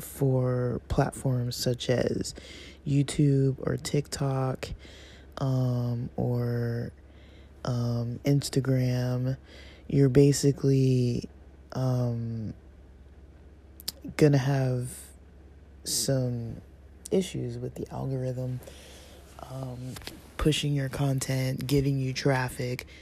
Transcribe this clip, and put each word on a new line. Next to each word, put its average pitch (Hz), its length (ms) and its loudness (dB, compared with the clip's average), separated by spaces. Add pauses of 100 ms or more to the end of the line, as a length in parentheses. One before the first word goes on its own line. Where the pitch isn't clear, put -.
for 127 880 0
platforms 127 680 0
such 123 340 -2
as - 420 0 (540)
YouTube 139 720 2 (100)
or - 100 -2
TikTok, 135 960 -4 (680)
um, 123 800 0
or, 120 760 -2 (720)
um, 120 600 -2
Instagram, 127 1120 0 (520)
you're 139 200 6
basically, 135 1200 4 (440)
um, 117 800 -2 (1600)
gonna 147 220 6
have 127 520 0 (960)
some 120 800 -2 (480)
issues 127 480 -2
with 127 160 -8
the - 180 -8
algorithm, 127 680 -6 (920)
um, 127 440 -12 (440)
pushing 147 360 2
your 135 140 0
content, 131 800 -2
giving 139 320 2
you 131 160 -2
traffic, 127 720 -2 (160)